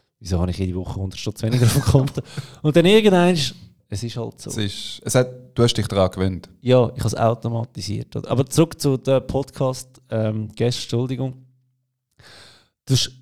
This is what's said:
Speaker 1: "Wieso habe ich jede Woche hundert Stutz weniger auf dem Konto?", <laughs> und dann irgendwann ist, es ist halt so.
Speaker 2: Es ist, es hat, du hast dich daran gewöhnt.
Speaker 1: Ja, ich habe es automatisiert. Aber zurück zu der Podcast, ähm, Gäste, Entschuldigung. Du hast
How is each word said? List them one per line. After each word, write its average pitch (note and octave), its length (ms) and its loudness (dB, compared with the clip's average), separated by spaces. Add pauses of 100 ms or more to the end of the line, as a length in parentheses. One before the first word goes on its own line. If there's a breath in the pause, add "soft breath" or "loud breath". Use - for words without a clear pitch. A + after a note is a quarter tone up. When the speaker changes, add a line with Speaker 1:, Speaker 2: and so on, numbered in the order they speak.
(200 soft breath)
Speaker 1:
"Wieso F2 200 -2
habe F2+ 120 0
ich F2 60 -6
jede F#2 160 -2
Woche F#2 240 -6
hundert F#2+ 200 -8
Stutz - 240 -8
weniger A#2+ 240 2
auf A2+ 80 4
dem C#3 80 2
Konto?", C3+ 400 2 (200)
<laughs> - 200 -20
und D3+ 140 0
dann E3+ 100 6
irgendwann F#3 480 6
ist, C3+ 200 -2 (360)
es G2+ 140 -6
ist A#2 120 -8
halt A2+ 240 -10
so. - 100 -14
Speaker 2:
Es - 60 -8
ist, - 480 -6
es - 100 -4
hat, B2+ 140 4 (260)
du A#2 80 2
hast A#2 120 4
dich G2+ 140 -2
daran F#2+ 220 2
gewöhnt. F#2 380 -4 (140)
Speaker 1:
Ja, B2 320 4
ich - 60 -10
habe - 80 -2
es G#2+ 60 -4
automatisiert. A2+ 1120 -4
Aber A#2+ 200 0
zurück - 340 0
zu C#3 160 0
der C3+ 240 0
Podcast, C3 800 -6 (100)
ähm, A2 440 -4
Gäste, A#2+ 300 -2
Entschuldigung. B2+ 500 -4 (1500 loud breath)
Du C3+ 80 0
hast - 160 0 (120)